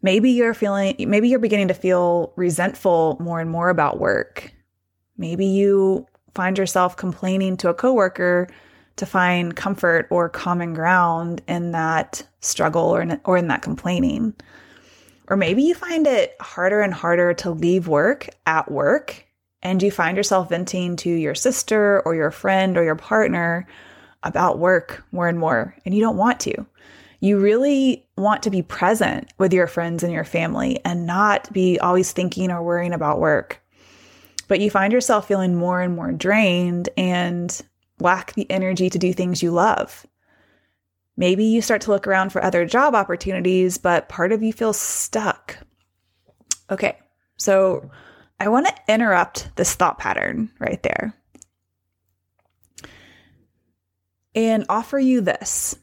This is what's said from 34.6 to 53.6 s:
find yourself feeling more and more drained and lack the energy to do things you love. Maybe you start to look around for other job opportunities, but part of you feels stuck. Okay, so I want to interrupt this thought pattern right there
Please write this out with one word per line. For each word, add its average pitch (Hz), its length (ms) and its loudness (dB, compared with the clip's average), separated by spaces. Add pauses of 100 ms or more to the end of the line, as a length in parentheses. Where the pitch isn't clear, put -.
find 202 240 2
yourself 240 340 2
feeling 185 280 0
more 180 260 0
and 180 140 -2
more 170 160 -6
drained 175 840 0
and 175 600 -2 (400)
lack 180 360 0
the 202 160 -4
energy 185 400 0
to 180 80 -2
do 180 120 0
things 180 300 -2
you 175 80 0
love. - 560 0 (1120)
Maybe 185 280 2
you 226 160 2
start 220 220 0
to 220 80 -2
look 202 160 0
around 190 260 0
for 185 100 -2
other 175 220 2
job 254 280 2
opportunities, 185 840 0
but 175 320 0
part 185 240 -2
of 220 100 0
you 220 80 0
feels 214 260 -2
stuck. - 800 -6 (1120)
Okay, - 280 -4 (400)
so 190 520 0 (480)
I 196 120 -2
want 269 180 2
to - 260 -2
interrupt 202 600 0
this - 200 0
thought - 220 0
pattern 95 600 -4
right - 240 -6
there - 300 -4 (3250)